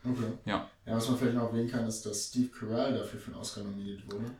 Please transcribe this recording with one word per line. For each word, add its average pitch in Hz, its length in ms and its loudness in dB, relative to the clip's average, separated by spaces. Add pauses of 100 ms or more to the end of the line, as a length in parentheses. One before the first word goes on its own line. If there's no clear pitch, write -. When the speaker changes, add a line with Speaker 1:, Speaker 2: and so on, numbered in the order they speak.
Speaker 1:
Okay. 120 280 2 (140)
Speaker 2:
Ja. - 240 0 (160)
Speaker 1:
Ja, 110 100 0
was 113 140 2
man 123 80 6
vielleicht 120 180 4
noch 117 160 2
erwähnen 117 180 2
kann, 117 160 2
ist, 110 200 -2
dass 104 240 -2
Steve 127 200 4
Carell 247 480 2
dafür - 220 -4
für - 120 -10
einen - 100 -10
Oscar - 220 -6
nominiert 98 480 -6
wurde. 113 280 -4